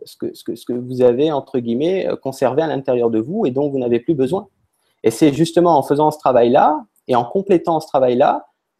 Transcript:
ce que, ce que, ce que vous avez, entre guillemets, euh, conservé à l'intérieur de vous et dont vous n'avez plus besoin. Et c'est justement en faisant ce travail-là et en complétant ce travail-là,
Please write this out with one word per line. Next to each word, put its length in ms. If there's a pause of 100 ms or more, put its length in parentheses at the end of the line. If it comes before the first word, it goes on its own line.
ce 120
que, 180
ce 100
que, 120
ce 80
que 80
vous 300
avez, 300
entre 260
guillemets, 500
euh, 80
conservé 460
à 40
l'intérieur 440
de 100
vous 260
et 40
dont 180
vous 100
n'avez 220
plus 140
besoin. 340 (540)
Et 80
c'est 220
justement 460
en 40
faisant 280
ce 80
travail-là 640 (220)
et 100
en 80
complétant 560
ce 60
travail-là, 600 (320)